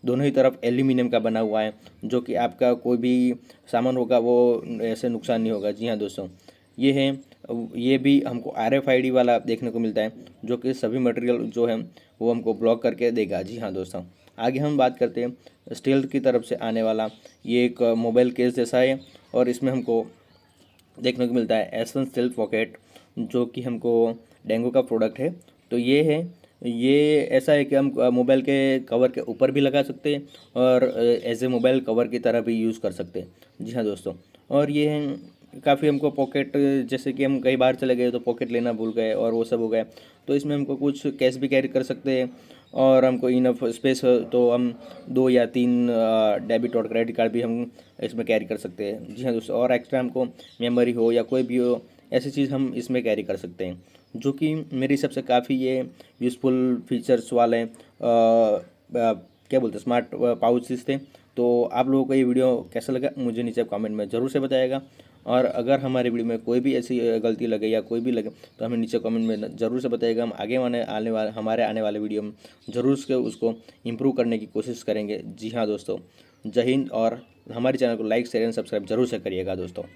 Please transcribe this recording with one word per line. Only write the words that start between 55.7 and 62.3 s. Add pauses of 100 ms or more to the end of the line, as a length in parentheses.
यूज़फुल
फीचर्स
वाले,
अ,
अ, (280)
क्या
बोलते
हैं,
स्मार्ट,
अ,
पाउचेस
थे। (400)
तो
आप
लोगों
को
ये
वीडियो (160)